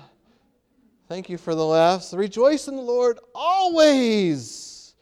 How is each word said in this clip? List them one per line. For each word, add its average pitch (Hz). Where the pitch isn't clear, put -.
Thank 185
you 180
for 165
the 160
laughs. 165
"Rejoice 220
in 269
the 269
Lord 240
always." 277